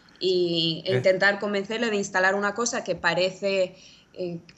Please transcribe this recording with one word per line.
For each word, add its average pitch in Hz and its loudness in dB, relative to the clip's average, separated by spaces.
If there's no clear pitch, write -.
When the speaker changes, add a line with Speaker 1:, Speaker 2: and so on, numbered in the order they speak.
Speaker 1:
y 170 0
Speaker 2:
Eh. 190 2
Speaker 1:
intentar 196 2
convencerle 214 -2
de 208 0
instalar 190 2
una 202 0
cosa 202 -2
que 180 -4
parece, 185 0
eh, 175 -8